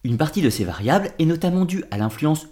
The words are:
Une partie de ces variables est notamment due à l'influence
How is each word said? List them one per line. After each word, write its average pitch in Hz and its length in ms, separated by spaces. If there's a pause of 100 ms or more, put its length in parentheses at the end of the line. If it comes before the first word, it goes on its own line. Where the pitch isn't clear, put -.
Une 117 120
partie 156 260
de 139 60
ces 107 160
variables 117 540
est 165 60
notamment 170 400
due 180 260
à 104 80
l'influence 147 540